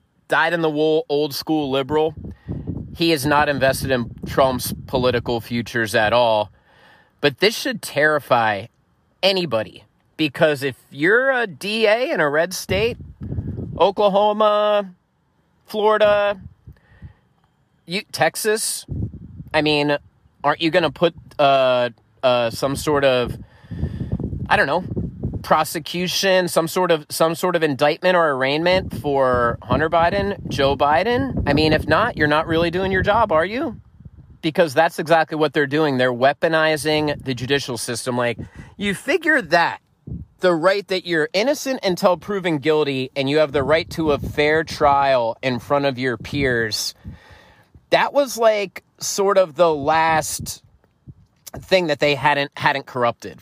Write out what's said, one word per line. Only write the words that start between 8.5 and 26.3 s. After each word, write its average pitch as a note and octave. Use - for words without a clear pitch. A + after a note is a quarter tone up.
anybody, D3+
because D3+
if C3
you're G#3+
a B3
D G#3
A A#3
in B3
a D#3
red D#3
state, G3+
Oklahoma, G#3
Florida, G#3
you, F#3
Texas, -
I D#3
mean, D3
aren't D3
you D#3+
gonna E3
put, E3+
uh, C3
uh, B2
some C3+
sort C#3+
of, B2+
I F3+
don't G3+
know, D#3+
prosecution, F3